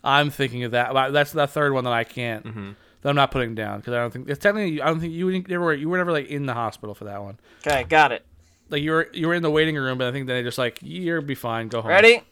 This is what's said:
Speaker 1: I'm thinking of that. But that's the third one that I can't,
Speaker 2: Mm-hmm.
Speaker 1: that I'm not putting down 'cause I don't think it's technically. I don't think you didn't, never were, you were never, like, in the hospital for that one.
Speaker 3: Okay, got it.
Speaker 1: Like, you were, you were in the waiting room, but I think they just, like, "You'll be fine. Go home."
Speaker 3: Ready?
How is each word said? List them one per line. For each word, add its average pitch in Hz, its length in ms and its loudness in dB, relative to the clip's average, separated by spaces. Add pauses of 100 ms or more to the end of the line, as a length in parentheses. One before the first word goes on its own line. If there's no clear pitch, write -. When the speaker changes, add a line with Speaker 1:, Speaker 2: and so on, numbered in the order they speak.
Speaker 1:
I'm 143 280 4
thinking 123 340 -4
of 117 80 -4
that. 120 200 0
But 135 200 2
that's 143 180 2
the 151 160 0
third 147 260 0
one 131 120 0
that 123 80 -2
I 117 100 0
can't, 113 420 -6
Speaker 2:
Mm-hmm. 104 260 -12 (320)
Speaker 1:
that 143 60 -2
I'm 143 80 2
not 139 140 4
putting 120 240 -2
down 104 280 -6
'cause 120 120 -6
I 120 40 0
don't 120 140 -2
think 127 160 -12
it's 143 120 -6
technically. 202 420 0
I 143 40 0
don't 160 140 0
think 170 120 -6
you 180 180 -2
didn't, 190 180 -4
never 175 180 -2
were, 156 80 2
you 147 140 -4
were 180 100 0
never, 175 120 0
like, 151 180 0
in 143 180 -4
the 123 80 -4
hospital 107 420 -6
for - 80 -14
that 101 180 -10
one. 98 160 -14 (260)
Speaker 3:
Okay, 139 200 0
got 147 260 6
it. - 140 -6 (440)
Speaker 1:
Like, 147 140 -2
you 156 80 -2
were, 160 220 2
you 165 160 -2
were 175 60 2
in 170 100 0
the 151 60 2
waiting 156 260 2
room, 131 220 -2
but 123 100 0
I 123 40 -2
think 135 140 -6
they 123 160 -2
just, 120 160 -6
like, 123 240 -2
"You'll 165 400 -4
be 143 140 -4
fine. 113 320 -4
Go 117 140 -2
home." 113 80 -6
Speaker 3:
Ready? 226 420 8